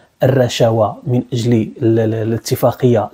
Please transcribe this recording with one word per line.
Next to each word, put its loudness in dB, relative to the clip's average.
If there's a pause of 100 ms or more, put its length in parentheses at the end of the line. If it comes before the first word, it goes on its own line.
(220)
الرشاوى 2 (100)
من 0 (100)
أجل -2
ال-، 0
ال-، 0
الاتفاقية 0